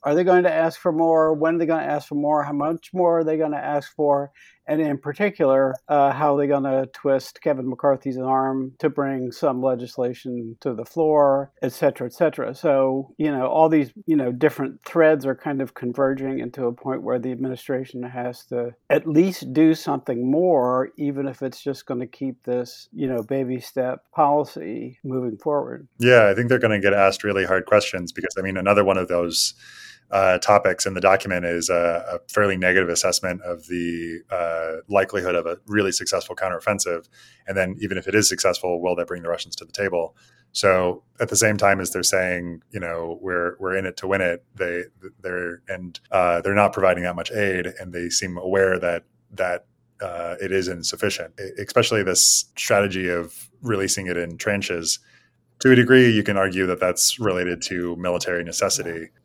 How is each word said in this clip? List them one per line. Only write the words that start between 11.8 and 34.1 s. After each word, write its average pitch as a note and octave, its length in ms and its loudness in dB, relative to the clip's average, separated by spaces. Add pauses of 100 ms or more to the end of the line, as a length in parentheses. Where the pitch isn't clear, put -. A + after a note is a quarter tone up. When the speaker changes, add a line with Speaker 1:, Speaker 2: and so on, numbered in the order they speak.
Speaker 1:
et A#2+ 80 -10
cetera? D3 420 -2
So, C3+ 640 0
you D3+ 120 0
know, C3 180 -2
all D#3 200 4
these, D3+ 240 2 (140)
you D#3+ 100 2
know, B2+ 160 0
different C3+ 540 -2
threads D#3 400 4
are C3 100 -2
kind C#3 240 -6
of C3 140 -6
converging C3+ 680 -2
into A#2+ 280 -6
a A#2+ 40 -2
point C3 300 -6
where B2 180 -4
the B2+ 120 -6
administration B2+ 720 -6
has B2 420 -10
to A#2+ 300 -6 (140)
at D3 160 2
least D#3+ 460 0
do D#3 220 6
something C3 580 -4
more, C3+ 680 2
even C#3 300 -4
if C3 140 -10
it's C3 200 -8
just - 260 -8
gonna B2+ 200 -6
keep C3 360 -10
this, B2 500 -6
you C#3+ 140 -4
know, B2 160 -2
baby B2+ 360 -4
step B2+ 540 -6
policy C3+ 920 0
moving B2+ 340 -4
forward. C3+ 600 -6
Speaker 2:
Yeah, A#2+ 320 6
I F#2+ 60 2
think A#2+ 120 -2
they're B2+ 100 4
gonna A2 220 2
get G2 140 4
asked G2 320 4
really G2 180 0
hard F#2 220 0
questions F#2+ 480 2
because, F2+ 240 -6
I F#2+ 60 -4
mean, F#2+ 120 -4
another G2 300 4
one F#2+ 140 4
of F2+ 100 -2
those F2 460 0 (560)
uh, F#2+ 280 4
topics G2+ 460 4
in G2 80 -4
the F2+ 80 -4
document F#2+ 440 2
is E2+ 240 -2
a, E2+ 440 0
a F2 60 -6 (120)
fairly G2 260 2
negative F2+ 320 4
assessment F2+ 520 -2
of E2+ 260 -10
the, E2+ 540 -6 (100)